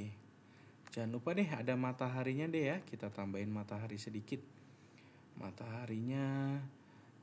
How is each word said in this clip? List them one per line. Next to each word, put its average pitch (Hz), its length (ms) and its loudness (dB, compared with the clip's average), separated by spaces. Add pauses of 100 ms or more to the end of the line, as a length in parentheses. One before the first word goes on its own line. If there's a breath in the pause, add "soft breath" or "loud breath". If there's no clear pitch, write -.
(920 loud breath)
Jangan 113 160 2
lupa 120 240 2
deh 190 160 6
ada 127 240 2
mataharinya 127 800 2
deh 156 160 6
ya, 156 160 4
kita - 240 -4
tambahin 101 400 0
matahari 107 480 -2
sedikit. 107 480 -4 (960 loud breath)
Mataharinya, 127 1200 0 (640 loud breath)